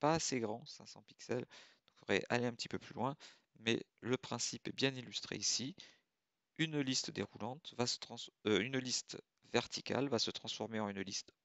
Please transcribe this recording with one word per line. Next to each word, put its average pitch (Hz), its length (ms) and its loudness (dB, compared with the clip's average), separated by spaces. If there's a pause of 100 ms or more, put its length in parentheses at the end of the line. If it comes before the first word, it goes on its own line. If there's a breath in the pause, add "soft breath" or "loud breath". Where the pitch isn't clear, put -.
pas 151 140 6
assez 139 260 0
grand, 113 260 -2
cinq - 200 -16
cents - 160 -16
pixels, - 420 -4
donc - 480 -18
il - 60 -20
faudrait - 300 4
aller 120 180 4
un 117 80 0
petit - 140 -6
peu 95 100 0
plus - 160 -12
loin, 127 200 0 (440 loud breath)
mais 113 260 2 (160)
le 123 160 2
principe - 520 -4
est 104 40 -2
bien 135 220 2
illustré 117 420 -6
ici. - 400 0 (800 loud breath)
Une 156 240 2
liste 131 300 2
déroulante 107 680 -4
va 120 100 4
se - 120 0
trans-, - 180 -10 (300)
euh, 104 140 8
une 131 180 2
liste - 380 -2 (360)
verticale 117 560 2
va 123 100 4
se - 120 0
transformer 110 480 -4
en 107 100 2
une 98 120 -4
liste - 320 -6 (120)